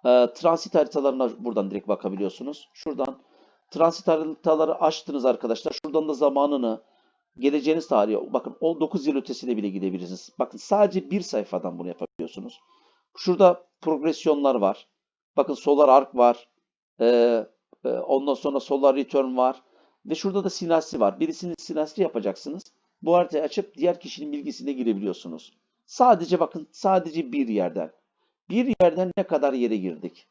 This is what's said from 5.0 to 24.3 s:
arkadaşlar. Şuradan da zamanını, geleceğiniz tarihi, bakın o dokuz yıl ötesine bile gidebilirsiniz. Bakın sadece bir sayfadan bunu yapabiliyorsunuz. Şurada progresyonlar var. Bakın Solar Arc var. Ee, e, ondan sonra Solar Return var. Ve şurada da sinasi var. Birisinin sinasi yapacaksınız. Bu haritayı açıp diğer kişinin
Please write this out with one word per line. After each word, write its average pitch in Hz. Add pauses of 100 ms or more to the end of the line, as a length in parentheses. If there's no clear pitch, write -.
arkadaşlar. 113 (120)
Şuradan 156
da 151
zamanını, 139 (560)
geleceğiniz 147
tarihi, 107
bakın -
o 160
dokuz 151
yıl 147
ötesine 123
bile 101
gidebilirsiniz. 92 (100)
Bakın -
sadece 185
bir 190
sayfadan 92
bunu 87
yapabiliyorsunuz. - (580)
Şurada 180 (160)
progresyonlar 147
var. 101 (500)
Bakın 143
Solar 143
Arc 135
var. 120 (540)
Ee, 117 (400)
e, 127
ondan 135
sonra 139
Solar 135
Return 135
var. 127 (440)
Ve 160
şurada 190
da 185
sinasi 165
var. 98
Birisinin 160
sinasi 156
yapacaksınız. 143 (380)
Bu 165
haritayı 170
açıp 196
diğer 175
kişinin 147